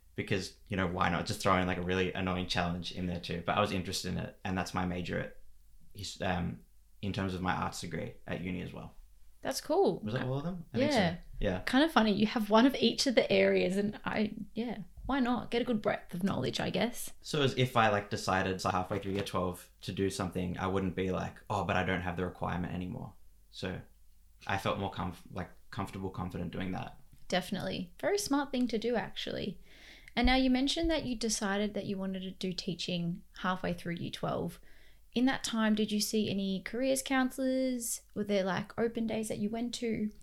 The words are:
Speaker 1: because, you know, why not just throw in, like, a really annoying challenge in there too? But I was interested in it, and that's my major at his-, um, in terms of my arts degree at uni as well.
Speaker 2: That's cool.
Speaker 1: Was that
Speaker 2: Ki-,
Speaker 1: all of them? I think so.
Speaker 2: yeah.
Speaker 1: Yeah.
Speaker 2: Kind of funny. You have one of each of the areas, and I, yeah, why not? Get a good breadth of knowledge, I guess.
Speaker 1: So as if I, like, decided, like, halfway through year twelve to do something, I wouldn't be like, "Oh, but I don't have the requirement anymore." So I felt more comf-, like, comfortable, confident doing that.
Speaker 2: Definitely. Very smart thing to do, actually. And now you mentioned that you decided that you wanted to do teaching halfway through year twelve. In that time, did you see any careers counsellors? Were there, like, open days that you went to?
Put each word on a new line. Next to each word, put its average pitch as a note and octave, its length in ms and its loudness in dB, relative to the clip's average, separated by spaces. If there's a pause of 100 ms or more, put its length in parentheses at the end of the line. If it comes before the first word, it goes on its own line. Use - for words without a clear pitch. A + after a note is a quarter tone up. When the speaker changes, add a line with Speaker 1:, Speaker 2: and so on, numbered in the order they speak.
(160)
Speaker 1:
because, G2+ 380 -2 (140)
you G2+ 100 -2
know, F#2+ 80 4
why F#2 240 2
not F2 160 0
just - 160 -4
throw F#2+ 160 6
in, F#2 80 4
like, F2+ 140 0
a - 20 -2
really F#2 320 2
annoying F#2 320 0
challenge F2 460 -2
in F#2 160 -4
there F2 120 -2
too? E2+ 240 -6
But D#2+ 140 0
I G#2 40 6
was G#2 100 2
interested F#2 400 -2
in F2 80 -2
it, E2 260 -8
and F#2+ 100 0
that's F#2 200 -2
my F2+ 100 0
major F2+ 340 -2
at - 180 -8 (580)
his-, - 260 -10
um, F2+ 380 0 (420)
in G2 120 -2
terms F#2+ 200 -2
of F2+ 80 -4
my F2+ 140 2
arts F2+ 260 -4
degree E2+ 320 -6 (140)
at E2+ 140 -4
uni F2+ 200 -4
as F2 120 -8
well. - 200 -12 (480)
Speaker 2:
That's - 180 -4
cool. D4+ 440 4
Speaker 1:
Was A#2 100 -2
that B2+ 80 0
Speaker 2:
Ki-, B2 60 -2
Speaker 1:
all C3 100 0
of C#3+ 60 -2
them? F3 300 -6
I - 40 -2
think C#4+ 140 4
so. B3+ 80 4
Speaker 2:
yeah. E3+ 160 4 (240)
Speaker 1:
Yeah. F#2 220 2
Speaker 2:
Kind C4+ 220 4
of D#4+ 80 4
funny. A3 220 6
You G#3+ 140 4
have G#3+ 220 0
one A3 160 10
of C4+ 140 6
each A#3 280 2
of A#3+ 80 2
the A3+ 160 6
areas, F#3+ 460 6
and G#3 280 0
I, G#3 260 0 (220)
yeah, A#3 240 -4 (280)
why C#4 140 2
not? B3 320 0
Get A#3+ 120 2
a - 20 -4
good A3+ 160 0
breadth - 320 -2
of F3+ 100 -2
knowledge, - 360 0
I - 100 0
guess. F#3 420 -2 (100)
Speaker 1:
So D3+ 200 -2
as C3 140 4
if B2+ 200 2
I, A2 140 8
like, G2+ 200 2
decided, F#2+ 540 2
like, F#2+ 100 4
halfway F#2+ 260 0
through G2 140 -4
year G2 100 0
twelve F2+ 440 -2 (140)
to - 100 -6
do F#2+ 180 2
something, F2+ 480 -2
I F#2 100 0
wouldn't F#2+ 280 0
be F#2 160 0
like, F2+ 240 -4 (140)
"Oh, G2 160 0
but F#2 100 2
I F#2 80 4
don't F2+ 180 0
have F2+ 140 -4
the F#2 80 -2
requirement F2+ 500 -4
anymore." F2+ 380 -6 (400)
So F#2 300 -6 (640)
I G2 100 0
felt G2 220 0
more G2 120 -2
comf-, - 420 -8
like, F#2 160 -6 (220)
comfortable, F#2+ 380 -6
confident F2 420 -6
doing F#2 200 -4
that. F2+ 260 -6 (300)
Speaker 2:
Definitely. F#3 720 -2
Very F4+ 180 0
smart C#4 340 0
thing B3 180 2
to A#3 80 0
do, A#3 180 0
actually. - 640 -4 (560)
And A#3+ 100 4
now B3 100 8
you C4 140 6
mentioned C#4+ 420 2
that D#4 140 0
you B3 120 -2
decided G#3 560 0
that G3+ 120 -4
you G3+ 120 -2
wanted F#3+ 240 -4
to F#3 100 -6
do F#3 220 -4
teaching F3 720 -2 (160)
halfway F3+ 340 -2
through E3+ 220 -6
year - 160 -6
twelve. - 480 -4 (540)
In A#3+ 120 4
that - 180 2
time, A3 320 2
did G#3+ 160 2
you G#3 80 2
see G#3+ 300 2
any G3 340 -2
careers C4 400 0
counsellors? C4 1000 0 (140)
Were G#3 80 -2
there, G3+ 200 2
like, F#3+ 360 -2
open A3+ 260 0
days A3 220 -2
that - 120 -4
you G#3 100 0
went A3+ 260 -4
to? A3 340 0 (140)